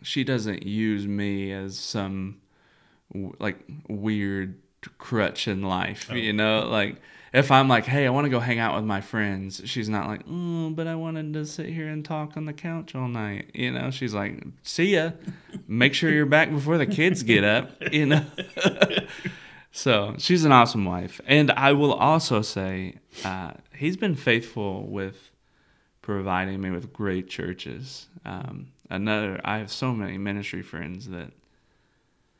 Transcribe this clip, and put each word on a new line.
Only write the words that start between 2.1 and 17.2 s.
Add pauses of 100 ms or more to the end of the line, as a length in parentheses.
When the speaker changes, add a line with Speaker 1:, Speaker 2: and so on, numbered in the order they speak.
Speaker 1:
w-,
like, (300)
weird (380)
crutch
in
life,
Speaker 2:
Oh.
Speaker 1:
you
know?
Like, (360)
if
I'm
like,
"Hey,
I
wanna
go
hang
out
with
my
friends,"
she's
not
like,
"Oh,
but
I
wanted
to
sit
here
and
talk
on
the
couch
all
night,"
you
know?
She's
like, (220)
"See
ya. (560)
Make
sure
you're
back
before
the
kids